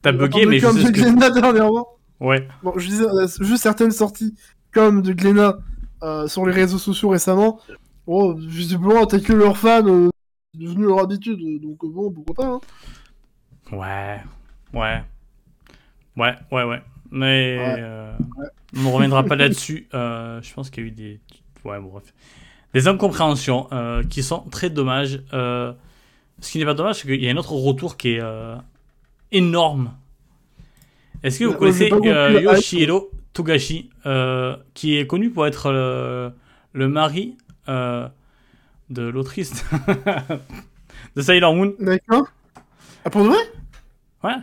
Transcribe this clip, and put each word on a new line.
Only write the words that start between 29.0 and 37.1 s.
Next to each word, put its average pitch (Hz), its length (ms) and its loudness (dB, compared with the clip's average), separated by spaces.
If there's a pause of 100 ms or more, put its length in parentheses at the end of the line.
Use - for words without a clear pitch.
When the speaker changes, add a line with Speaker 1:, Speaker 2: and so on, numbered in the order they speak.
Speaker 1:
énorme. 165 600 0 (1300)
Est-ce 135 160 -4
que 233 60 -2
vous 226 80 0
Speaker 2:
Ouais, - 60 -4
moi, 190 120 6
j'ai 185 180 4
Speaker 1:
connaissez, - 0 -
Speaker 2:
pas 208 80 4
compris 214 140 4
Speaker 1:
euh, 147 180 4
Speaker 2:
le 208 120 6
hype. 170 40 0
Speaker 1:
Yoshihiro 190 680 4 (220)
Togashi, 156 560 -2 (160)
euh, 127 520 -2 (180)
qui 151 240 -2
est 143 80 -2
connu 196 240 -2
pour 160 160 0
être 143 240 -4
le, 127 600 -4 (420)
le 135 140 0
mari, 156 480 -2 (320)